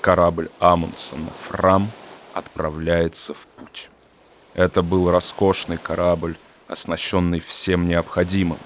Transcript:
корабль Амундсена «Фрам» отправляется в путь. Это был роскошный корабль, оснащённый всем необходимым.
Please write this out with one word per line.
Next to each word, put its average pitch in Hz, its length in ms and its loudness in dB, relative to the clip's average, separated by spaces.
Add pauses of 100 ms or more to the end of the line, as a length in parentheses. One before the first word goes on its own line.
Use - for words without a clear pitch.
корабль 87 480 2 (100)
Амундсена 82 680 0 (140)
«Фрам» 95 440 2 (460)
отправляется 80 1000 -4
в - 120 -16
путь. - 440 -20 (640)
Это 90 260 2
был 90 300 2
роскошный 90 680 0
корабль, 85 600 -2 (280)
оснащённый 85 760 -2
всем 87 480 -2
необходимым. 87 760 0